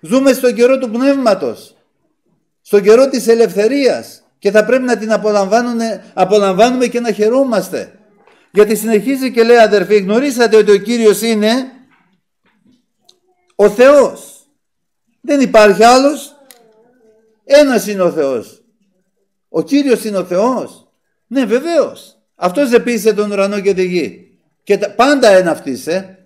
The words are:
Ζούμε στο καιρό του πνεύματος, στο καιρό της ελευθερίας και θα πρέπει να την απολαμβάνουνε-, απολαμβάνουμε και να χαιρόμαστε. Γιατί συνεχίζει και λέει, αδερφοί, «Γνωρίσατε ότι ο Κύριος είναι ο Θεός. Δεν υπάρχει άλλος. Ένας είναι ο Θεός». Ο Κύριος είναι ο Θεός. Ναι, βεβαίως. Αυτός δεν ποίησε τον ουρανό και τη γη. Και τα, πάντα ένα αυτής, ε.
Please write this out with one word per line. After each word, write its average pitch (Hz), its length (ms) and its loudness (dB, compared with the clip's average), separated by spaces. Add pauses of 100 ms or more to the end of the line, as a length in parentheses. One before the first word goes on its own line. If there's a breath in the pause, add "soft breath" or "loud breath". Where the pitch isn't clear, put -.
Ζούμε 254 320 0
στο 247 200 -2
καιρό 247 240 0
του 254 120 -8
πνεύματος, 233 880 -4 (880)
στο - 180 0
καιρό 226 300 4
της 247 180 -4
ελευθερίας 220 960 -2 (160)
και 202 120 -2
θα 208 140 2
πρέπει 254 180 0
να 240 140 -2
την 220 140 -8
απολαμβάνουνε-, 214 920 -2 (120)
απολαμβάνουμε 208 720 0
και 240 120 -6
να 240 120 -4
χαιρόμαστε. 208 880 -4 (520 soft breath)
Γιατί 208 240 2
συνεχίζει 226 560 -4
και 233 120 0
λέει, 240 140 4
αδερφοί, 208 400 2
«Γνωρίσατε 220 580 0
ότι 208 160 4
ο 202 60 4
Κύριος 214 440 0
είναι 226 500 -2 (1800)
ο 202 140 4
Θεός. 254 800 2 (720)
Δεν 277 200 -2
υπάρχει 208 420 4
άλλος. 269 520 2 (1080)
Ένας 269 440 2
είναι 202 140 -6
ο 175 100 0
Θεός». 135 520 -6 (840)
Ο 160 120 -4
Κύριος 277 420 0
είναι 208 140 -6
ο 180 60 -4
Θεός. 190 640 -6 (400)
Ναι, 254 180 -4
βεβαίως. 262 720 -4 (180)
Αυτός 208 340 -2
δεν 233 140 2
ποίησε 220 300 -2
τον 202 180 -4
ουρανό 202 280 -4
και 190 140 -2
τη 185 120 -2
γη. 170 460 -8 (320)
Και 202 140 -2
τα, 196 140 -6
πάντα 262 360 2
ένα 185 240 4
αυτής, 139 360 -8
ε. 190 380 -8